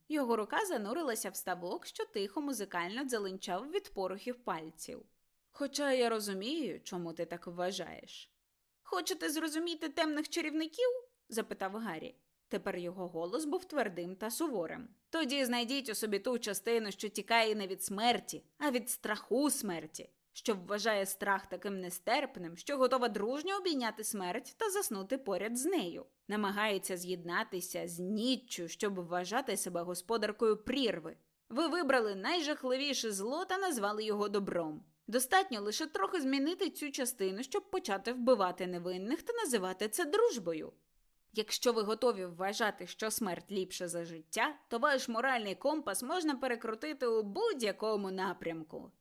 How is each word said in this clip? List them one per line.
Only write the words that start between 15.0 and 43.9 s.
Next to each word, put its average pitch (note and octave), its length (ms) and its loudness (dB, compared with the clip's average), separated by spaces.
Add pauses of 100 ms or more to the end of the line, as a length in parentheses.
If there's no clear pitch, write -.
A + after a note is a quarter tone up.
"Тоді C#4 360 2
знайдіть A#3+ 440 0
у G#3 60 -4
собі G#3 240 0
ту A#3+ 200 2
частину, A3 520 0
що G#3+ 180 -6
тікає A3 460 4
не G3+ 120 -2
від F3+ 160 -4
смерті, G#3 600 0 (140)
а D4 140 2
від A#3+ 180 0
страху G#3+ 600 2
смерті, E3 600 -4 (240)
що - 220 0
вважає G3 500 0
страх G3 420 0
таким F#3+ 320 -4
нестерпним, F3+ 760 -2
що C#4+ 200 -4
готова B3 320 6
дружньо C4+ 480 0
обійняти B3+ 460 0
смерть G3 540 -4
та A4 120 0
заснути G3 480 0
поряд A3 400 -2
з C4 80 0
нею. A3+ 400 0 (220)
Намагається G3+ 720 0
з'єднатися F3+ 920 -2
з E3+ 120 -6
ніччю, G#3 680 0
щоб F#3 400 -2
вважати F#3 500 0
себе F3 240 -2
господаркою G#3+ 760 2
прірви. G3 600 0 (320)
Ви C#4+ 180 2
вибрали C4 480 4
найжахливіше C4+ 960 0
зло A#3+ 340 -2
та F#4 120 0
назвали A3 460 0
його G#3 260 0
добром. F3 540 0 (240)
Достатньо B3+ 540 4
лише G#3+ 240 -2
трохи F#4 360 0
змінити C#4 480 2
цю D4 220 -6
частину, A3+ 520 -2
щоб G4+ 260 -2
почати A3+ 440 0
вбивати G3+ 540 4
невинних F3+ 540 -2
та A#4 120 -4
називати G#3+ 560 0
це E4+ 160 0
дружбою. C#4+ 680 2 (600)
Якщо G#3+ 400 2
ви A3 80 2
готові G#3+ 440 2
вважати, F#3+ 640 0
що G#3+ 240 -4
смерть F3 400 -2
ліпше F#3 360 -2
за E3+ 180 -4